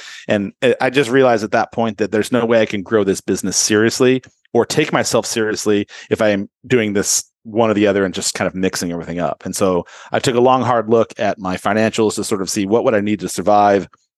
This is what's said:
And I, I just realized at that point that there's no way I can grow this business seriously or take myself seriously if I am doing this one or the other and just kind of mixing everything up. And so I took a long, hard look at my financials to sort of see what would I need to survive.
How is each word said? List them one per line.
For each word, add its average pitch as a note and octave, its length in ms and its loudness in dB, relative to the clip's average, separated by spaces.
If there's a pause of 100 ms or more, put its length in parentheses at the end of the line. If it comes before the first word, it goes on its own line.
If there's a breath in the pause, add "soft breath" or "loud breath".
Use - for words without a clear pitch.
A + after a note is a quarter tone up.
(260 loud breath)
And G2+ 340 -2
I, A#2+ 200 4
I C3 100 0
just B2+ 180 0
realized A#2+ 360 4
at G#2+ 80 -6
that A2+ 180 0
point A2+ 280 -4
that G2+ 120 -2
there's G#2+ 220 -2
no A#2+ 120 0
way A#2 160 4
I A2 60 2
can G#2 160 -6
grow G#2+ 220 0
this F#2 160 0
business F#2+ 360 -4
seriously A2+ 680 2 (300)
or A#2 100 4
take - 280 -2
myself A#2 340 0
seriously G#2+ 580 0 (260 loud breath)
if A2 120 0
I G#2+ 60 4
am G2+ 200 0 (160)
doing A#2 280 0
this - 320 -2 (180)
one A2 280 0
or G#2 40 2
the G#2 140 4
other G2 160 2
and F2+ 100 -4
just - 200 -6
kind G2+ 120 -2
of E2+ 80 -6
mixing F#2 380 -4
everything E2+ 260 -8
up. D#2+ 260 -4
And F#2 100 -8
so F#2 300 0 (280 loud breath)
I A2+ 80 0
took B2 160 0
a B2 40 2
long, B2+ 220 4
hard A#2 260 0
look A2+ 300 2
at G2+ 220 -2
my F#2 160 -4
financials G#2+ 580 0
to G#2 80 -6
sort F#2+ 180 -4
of F2 80 -6
see G2+ 160 -4
what G2 200 0
would B2+ 100 0
I G#2 60 2
need G#2 180 -2
to F2 100 -6
survive. G2+ 600 2 (300)